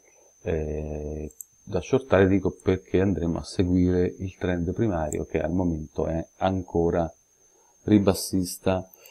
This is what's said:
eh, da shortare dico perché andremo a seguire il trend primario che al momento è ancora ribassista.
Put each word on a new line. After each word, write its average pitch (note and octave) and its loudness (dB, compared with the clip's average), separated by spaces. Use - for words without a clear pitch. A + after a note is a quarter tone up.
eh, D2+ -6
da - -4
shortare G2 2
dico F#2 2
perché - 0
andremo E2+ 0
a D#2+ -6
seguire F2+ 2
il F#2 -6
trend F2 -2
primario E2+ -2
che - -2
al E2 -2
momento E2 -2
è D#2+ -4
ancora F2 0
ribassista. F#2+ 0